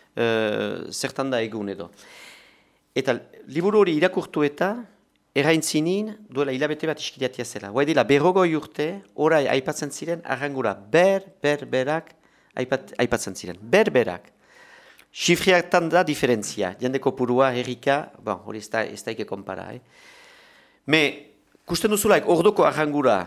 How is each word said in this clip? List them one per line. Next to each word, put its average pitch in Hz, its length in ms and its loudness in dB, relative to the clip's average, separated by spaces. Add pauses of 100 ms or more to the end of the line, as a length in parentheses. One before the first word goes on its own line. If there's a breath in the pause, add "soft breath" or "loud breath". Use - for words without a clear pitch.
(160 soft breath)
eh, 107 760 -2
zertan 135 400 -6
da 120 100 -2
egun 107 280 -6
edo. 90 200 -10 (1040 loud breath)
Eta 131 240 0 (280)
liburu 185 320 2
hori 180 180 4
irakurtu 170 460 0
eta 180 320 0 (600)
erraintzinin 160 800 0 (140)
duela 135 220 -2
hilabete 151 360 -4
bat 151 120 -4
iskiriatia 123 460 -6
zela. 98 240 -12
Guai 127 160 0
dela 147 180 2
berrogoi 160 520 4
urte, 160 480 -6 (120)
orai 151 320 2
aipatzen 139 440 -2
ziren, 165 340 -8
arrangura 131 480 -4
ber, 170 500 2 (180)
ber, 147 240 0
berak 131 500 -4 (400 soft breath)
aipat-, - 420 -4
aipatzen 117 380 -2
ziren. 87 260 -12
Ber, 185 300 4
berak. 104 400 0 (840 loud breath)
Xifriatan 175 760 2
da 175 140 4
diferentzia, 107 760 -2
jende 131 200 -2
kopurua, 127 540 2
herrika, 123 580 -2 (100)
bon, 101 240 -6
hori 107 140 -12
ez 104 100 -16
da, 110 140 -2
ez 104 200 -12
daike 113 220 -8
konpara, 95 480 -12
eh? 123 80 -16 (1080 soft breath)
Me, 156 120 4 (680)
kusten 190 240 0
duzulaik 190 400 2
ordoko 180 320 4
arrangura, 147 640 2